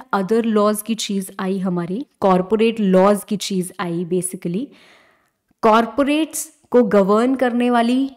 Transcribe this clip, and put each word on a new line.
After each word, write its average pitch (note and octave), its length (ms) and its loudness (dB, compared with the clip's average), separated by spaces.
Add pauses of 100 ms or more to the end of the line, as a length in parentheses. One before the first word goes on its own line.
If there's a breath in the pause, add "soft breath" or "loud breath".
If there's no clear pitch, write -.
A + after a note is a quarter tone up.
(140)
other G3+ 320 0
laws G#3 360 0
की A#3 120 -4
चीज़ G3 360 -6 (100)
आई F#3+ 180 -4
हमारी, F3+ 480 -4 (140)
कॉरपोरेट G#3+ 600 2
लॉज F#3+ 440 4
की G#3+ 120 -6
चीज़ F#3 440 -6
आई, F3 240 -6
basically F3+ 640 -6 (960 soft breath)
कॉरपोरेट्स B3+ 880 0 (220)
को B3 120 6
गवर्न G#3 520 2
करने A#3+ 360 0
वाली B3 460 0